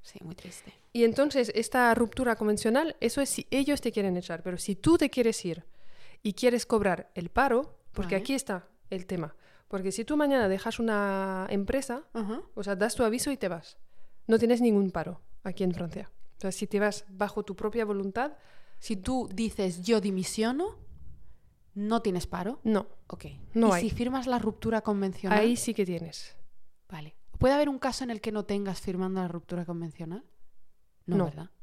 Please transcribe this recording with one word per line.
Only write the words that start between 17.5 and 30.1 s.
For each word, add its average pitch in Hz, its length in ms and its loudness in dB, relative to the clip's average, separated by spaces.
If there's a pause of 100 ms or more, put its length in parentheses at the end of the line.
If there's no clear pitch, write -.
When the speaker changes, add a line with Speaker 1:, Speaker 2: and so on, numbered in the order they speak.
Speaker 2:
propia 214 300 -2
voluntad, 208 480 -2 (500)
Speaker 1:
Si 214 140 -2
tú 247 380 -2
dices, 185 480 -2
"Yo 214 180 4
dimisiono", 220 760 0 (960)
¿no 214 260 0
tienes 185 260 -2
paro? 180 380 -6
Speaker 2:
No. 214 220 4 (220)
Speaker 1:
Ok. - 180 -12 (260)
Speaker 2:
No 226 160 6
Speaker 1:
¿Y 196 40 8
Speaker 2:
hay. 175 80 4 (100)
Speaker 1:
si - 40 -2
firmas 254 320 -2
la 247 120 2
ruptura 220 420 0
convencional? 202 580 2
Speaker 2:
Ahí 233 180 6
sí 226 180 -2
que 208 100 2
tienes. 165 500 -8 (540)
Speaker 1:
Vale. - 260 -14 (240)
¿Puede 254 140 6
haber 294 160 4
un 269 100 -2
caso 262 260 -2
en 240 60 -6
el 220 120 -6
que 226 100 -4
no 208 140 -4
tengas 202 340 -2
firmando 190 400 -2
la 180 80 -2
ruptura 170 380 -6
convencional? 170 580 -8 (800)